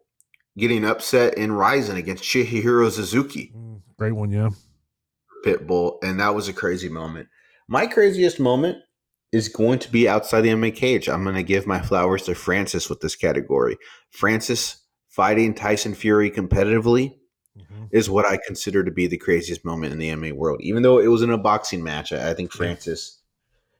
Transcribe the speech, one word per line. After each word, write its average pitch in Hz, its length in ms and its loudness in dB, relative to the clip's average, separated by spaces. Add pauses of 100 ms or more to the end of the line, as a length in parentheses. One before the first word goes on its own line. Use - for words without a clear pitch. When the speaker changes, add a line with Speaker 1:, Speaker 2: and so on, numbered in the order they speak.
(560)
Speaker 1:
getting 110 300 0
upset 117 540 2
in 107 120 -2
Rizin 104 460 2
against 90 260 -6
Chihiro 117 680 2
Suzuki. 110 680 -4
Speaker 2:
Mm, 113 240 -18 (160)
great 110 140 -2
one, 107 180 -2
yeah. 104 200 0 (920)
Speaker 1:
Pitbull, 87 600 0
and 92 160 -4
that 104 160 0
was 104 120 -4
a 98 60 -8
crazy 92 340 -4
moment. 80 420 -12 (380)
My 147 200 0
craziest 185 520 2
moment 139 380 2 (540)
is 110 160 0
going 120 300 2
to - 140 -8
be 117 180 4
outside 110 320 2
the 113 80 6
M 113 80 2
M 110 60 0
A 113 80 0
cage. 127 360 0
I'm 85 160 -2
gonna 95 200 -2
give 95 240 0
my 95 120 0
flowers 92 440 0
to 90 100 -4
Francis 92 560 -2
with 73 100 -6
this 78 160 -6
category. 67 600 0 (320)
Francis 110 680 -2 (320)
fighting 107 460 2
Tyson 104 400 -2
Fury 104 360 2
competitively 113 880 0 (420)
Speaker 2:
Mm-hmm. 101 340 -20
Speaker 1:
is 104 180 2
what 101 160 2
I 98 200 2
consider 95 400 -2
to 90 60 -4
be 87 160 0
the 85 100 -2
craziest 85 480 -2
moment 80 260 -6
in 78 80 -8
the 80 100 -4
M 78 140 -6
M 78 80 -8
A 71 40 -10
world. 73 260 -4
Even 110 200 -2
though 127 180 8
it 107 80 6
was 117 160 6
in 117 60 0
a 117 80 2
boxing 104 460 -2
match, 76 300 -8
I, 71 160 -4
I 82 40 -2
think 87 200 -8
Speaker 2:
Yeah. - 40 -18
Speaker 1:
Francis, 85 640 -8 (580)